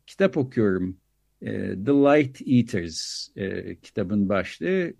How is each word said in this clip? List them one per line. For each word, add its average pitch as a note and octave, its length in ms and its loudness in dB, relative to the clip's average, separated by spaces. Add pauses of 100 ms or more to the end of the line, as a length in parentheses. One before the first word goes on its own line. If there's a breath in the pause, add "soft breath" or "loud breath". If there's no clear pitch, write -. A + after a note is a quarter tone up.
kitap F#3+ 300 0
okuyorum. G2 600 0 (440)
E, A2 100 -8 (340)
The C#3 60 2
Light C#3+ 540 4
Eaters, G#2+ 920 0
e, F#2+ 400 -8
kitabın G2+ 540 -2
başlığı E3+ 720 -2